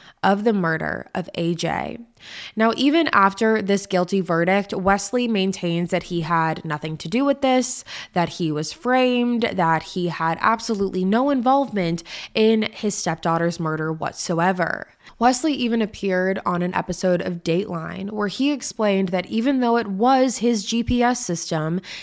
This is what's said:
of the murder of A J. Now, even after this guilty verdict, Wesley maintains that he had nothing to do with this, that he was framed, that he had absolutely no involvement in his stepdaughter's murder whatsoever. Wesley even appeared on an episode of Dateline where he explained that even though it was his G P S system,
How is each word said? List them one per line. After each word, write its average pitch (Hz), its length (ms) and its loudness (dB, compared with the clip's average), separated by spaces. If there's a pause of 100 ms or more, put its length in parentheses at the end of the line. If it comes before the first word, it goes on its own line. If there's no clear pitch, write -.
(220)
of 202 220 2
the 226 100 4
murder 160 600 -2
of 175 180 -6
A 170 220 -2
J. 156 420 -4 (580)
Now, 220 200 2
even 294 380 2
after 214 480 4
this 196 240 0
guilty 185 360 0
verdict, 180 520 0
Wesley 196 540 0
maintains 180 640 0
that 175 120 0
he 170 180 -4
had 160 420 0
nothing 156 340 -6
to - 100 -12
do 233 180 2
with 277 160 2
this, 254 420 2 (300)
that 170 160 0
he 160 220 -2
was 151 220 -4
framed, 240 720 2 (100)
that 165 300 2
he 175 240 -4
had 165 340 -2
absolutely 202 640 0
no 233 240 2
involvement 233 720 0 (300)
in 220 380 4
his - 240 -4
stepdaughter's 165 640 -2
murder 156 320 -2
whatsoever. 165 960 -2 (320)
Wesley 254 340 2
even 233 280 0
appeared 190 640 0
on 175 160 0
an 180 120 -2
episode 180 480 0
of 175 220 -6
Dateline 175 680 -4
where 208 180 -2
he 277 220 0
explained 202 580 0
that 180 180 -2
even 254 320 0
though 233 180 4
it 226 100 -2
was 247 500 4
his 220 280 2
G 233 160 0
P 240 220 2
S 240 220 0
system, 165 560 -2 (220)